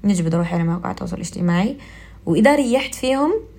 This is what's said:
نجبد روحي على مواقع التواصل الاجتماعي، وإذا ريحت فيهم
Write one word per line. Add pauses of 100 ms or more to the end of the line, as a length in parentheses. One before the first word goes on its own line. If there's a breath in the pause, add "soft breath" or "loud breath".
نجبد
روحي
على
مواقع
التواصل
الاجتماعي، (480 loud breath)
وإذا
ريحت
فيهم (260)